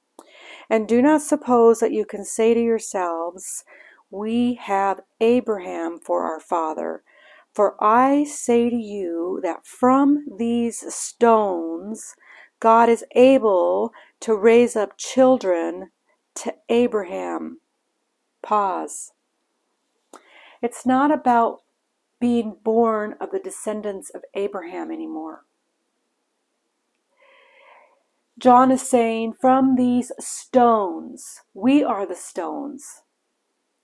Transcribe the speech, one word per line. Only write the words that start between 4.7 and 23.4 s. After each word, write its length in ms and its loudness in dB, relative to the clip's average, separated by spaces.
Abraham 800 -2
for 240 -2
our 160 -6
father." 640 -4
For 260 2
I 460 2
say 440 0
to 80 -4
you 680 -6
that 220 -8
from 640 2
these 540 -4
stones 1200 -2
God 300 6
is 240 0
able 800 4
to 140 -2
raise 400 4
up 220 -4
children 960 0
to 220 -10
Abraham. 920 -4
Pause. 680 -4
It's 260 -8
not 240 2
about 520 0
being 420 -2
born 580 0
of 100 -10
the 80 -4
descendants 720 -10